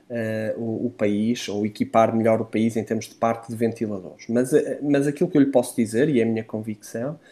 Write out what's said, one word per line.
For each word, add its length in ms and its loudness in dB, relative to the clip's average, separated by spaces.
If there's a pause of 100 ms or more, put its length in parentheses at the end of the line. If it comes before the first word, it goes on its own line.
eh, 480 -4
o, 300 -4
o 40 -4
país, 580 0
ou 180 -2
equipar 480 2
melhor 260 4
o 40 -4
país 320 0
em 80 -2
termos 240 -4
de 80 -20
parque 340 -2
de 60 -8
ventiladores. 720 -4
Mas, 240 2
eh, 280 2
mas 240 2
aquilo 240 0
que 80 -2
eu 60 8
lhe 80 4
posso 240 2
dizer, 340 0
e 120 2
é 20 4
a 40 2
minha 180 -2
convicção, 720 -8 (140)